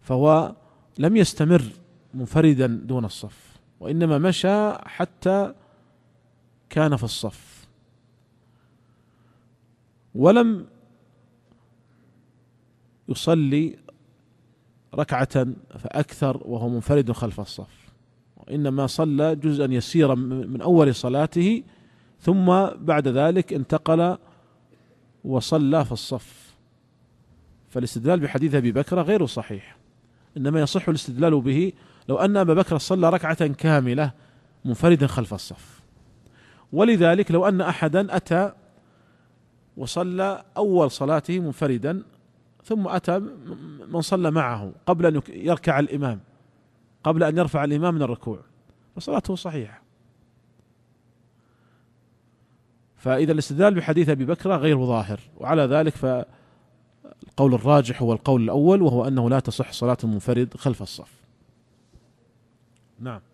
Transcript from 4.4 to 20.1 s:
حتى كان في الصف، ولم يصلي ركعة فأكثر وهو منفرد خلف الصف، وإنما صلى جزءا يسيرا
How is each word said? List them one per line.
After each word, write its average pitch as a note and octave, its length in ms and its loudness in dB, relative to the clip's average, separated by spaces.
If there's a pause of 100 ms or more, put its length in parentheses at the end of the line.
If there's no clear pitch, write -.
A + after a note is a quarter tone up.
حتى - 800 -4 (1160)
كان D#3 260 0
في A2+ 80 -4
الصف، - 640 -12 (2500)
ولم G#3 520 4 (2500)
يصلي D3+ 720 0 (1160)
ركعة C3+ 520 -2 (320)
فأكثر - 680 -4
وهو A#2 240 -6
منفرد A#2+ 420 0
خلف A2 280 -6
الصف، - 520 -16 (460)
وإنما C#3 500 -4
صلى D3+ 480 0
جزءا C#3+ 300 0
يسيرا C3 500 2